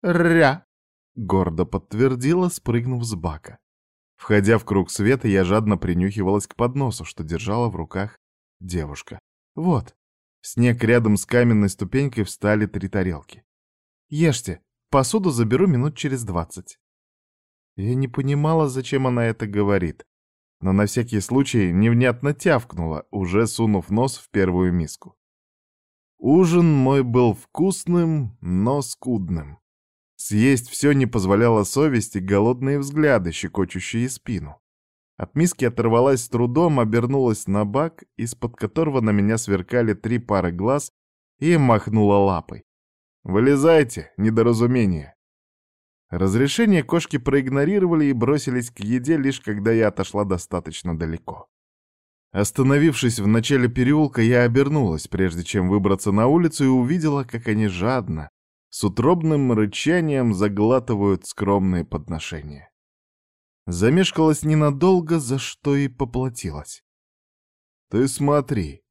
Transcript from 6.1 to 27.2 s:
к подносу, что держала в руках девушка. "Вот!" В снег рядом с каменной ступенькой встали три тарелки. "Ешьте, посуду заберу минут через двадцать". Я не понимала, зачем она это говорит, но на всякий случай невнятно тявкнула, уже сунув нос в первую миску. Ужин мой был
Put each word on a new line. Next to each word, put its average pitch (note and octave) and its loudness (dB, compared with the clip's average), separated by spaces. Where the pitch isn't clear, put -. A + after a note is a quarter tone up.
к - -20
подносу, B2 -4
что - -12
держала A2+ -4
в F#2+ -10
руках F2 -8
девушка. F2 -10
"Вот!" D#3 -2
В - -20
снег A#2+ 0
рядом A2 4
с - -6
каменной A#2 2
ступенькой A#2 -4
встали G#2+ -2
три F#2+ -6
тарелки. F2+ -6
"Ешьте, D3 -2
посуду F3 2
заберу B2 2
минут C#3+ 0
через C3 -4
двадцать". F2+ -8
Я A2 -2
не C3+ -2
понимала, C#3+ 0
зачем C3 -2
она A#2+ 0
это A2+ -2
говорит, G2+ 0
но F#2+ 0
на G2+ 4
всякий A#2 -2
случай A#2 0
невнятно B2 2
тявкнула, E2+ -2
уже G2 0
сунув G#2 -2
нос A#2 -2
в - -20
первую F#2 0
миску. - -6
Ужин E3+ 4
мой C3+ 4
был A#2+ 4